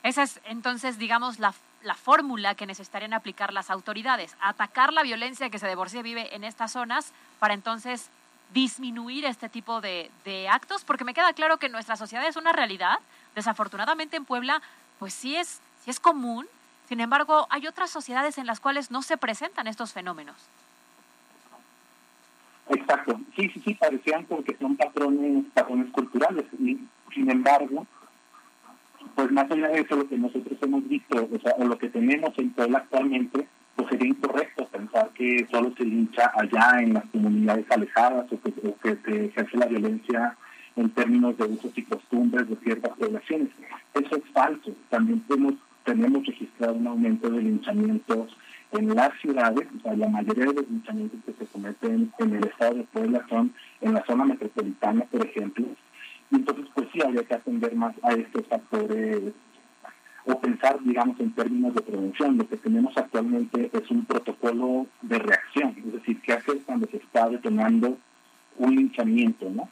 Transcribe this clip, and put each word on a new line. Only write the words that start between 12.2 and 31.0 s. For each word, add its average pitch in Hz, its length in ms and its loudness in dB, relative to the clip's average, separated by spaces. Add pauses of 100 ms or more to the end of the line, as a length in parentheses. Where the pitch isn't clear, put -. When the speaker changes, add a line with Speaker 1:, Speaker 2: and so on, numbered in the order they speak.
Speaker 1:
es 320 100 -4
una 330 160 0
realidad. 208 460 0 (360)
Desafortunadamente 220 840 -4
en 277 80 -10
Puebla, 254 340 -2 (380)
pues 196 160 -12
sí 277 220 -8
es, - 260 -6 (200)
sí 240 80 -10
es 254 100 -8
común, 254 460 0 (400)
sin 233 140 -6
embargo, 285 480 4
hay 285 180 -4
otras 359 220 -6
sociedades 277 480 -4
en 254 100 -10
las 220 140 -6
cuales 277 300 -4
no 254 100 -4
se 311 160 -4
presentan 269 500 -6
estos 220 280 -10
fenómenos. 165 420 -12 (2250)
Speaker 2:
Exacto, 135 500 2 (160)
sí, 196 140 0
sí, - 160 -10
sí, 214 100 0
parecían 156 520 0
porque 147 340 -4
son 139 160 0
patrones, 143 800 2
patrones 123 380 2
culturales, 147 520 0 (160)
y 131 180 0 (360)
sin 131 160 2
embargo, 139 560 4 (1300)
pues 135 160 2
más 139 200 4
allá 156 180 2
de 156 120 2
eso, 147 160 0
lo 139 120 0
que 127 100 -2
nosotros 123 420 -4
hemos 139 280 0
visto, 123 440 0